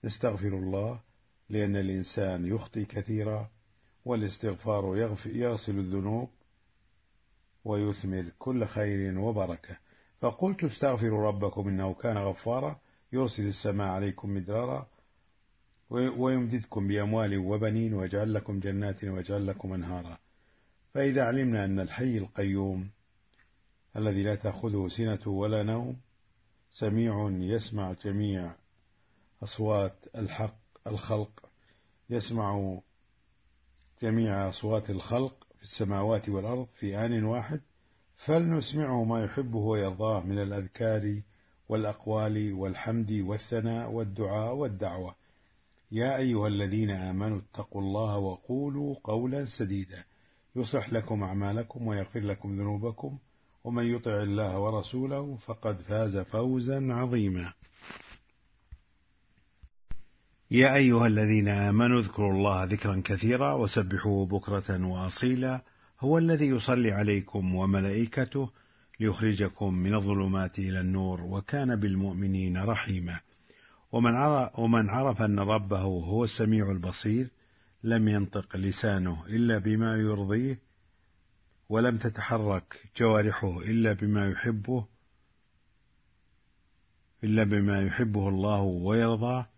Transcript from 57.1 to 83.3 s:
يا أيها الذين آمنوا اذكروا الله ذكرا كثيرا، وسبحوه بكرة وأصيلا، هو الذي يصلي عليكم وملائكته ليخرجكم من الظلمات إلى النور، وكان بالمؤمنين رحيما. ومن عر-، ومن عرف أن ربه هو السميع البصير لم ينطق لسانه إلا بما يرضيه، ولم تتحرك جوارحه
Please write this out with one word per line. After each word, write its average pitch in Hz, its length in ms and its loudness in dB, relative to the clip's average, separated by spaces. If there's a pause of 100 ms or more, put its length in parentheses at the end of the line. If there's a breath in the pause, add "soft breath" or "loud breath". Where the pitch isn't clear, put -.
يا 131 240 8
أيها 123 320 8
الذين 107 420 6
آمنوا 104 520 4
اذكروا 101 320 0
الله 95 320 2
ذكرا 95 400 0
كثيرا، 123 500 2
وسبحوه 101 720 0
بكرة 95 600 -2
وأصيلا، 123 760 -2 (380 soft breath)
هو 147 180 4
الذي 165 280 4
يصلي 123 460 4
عليكم 98 640 2
وملائكته 101 960 0 (500 soft breath)
ليخرجكم 101 720 2
من 92 200 2
الظلمات 98 640 2
إلى 95 220 -2
النور، 92 400 0
وكان 107 600 -2
بالمؤمنين 95 800 0
رحيما. 95 640 -2 (720 soft breath)
ومن 120 220 4
عر-، 139 460 2
ومن 113 300 4
عرف 120 320 0
أن 104 160 4
ربه 101 420 2
هو 95 440 0
السميع 110 460 2
البصير 104 600 -2 (520 soft breath)
لم 110 260 4
ينطق 101 480 0
لسانه 92 720 0
إلا 113 320 2
بما 110 380 2
يرضيه، 107 640 0 (1080)
ولم 117 300 4
تتحرك 107 960 -2
جوارحه 104 640 4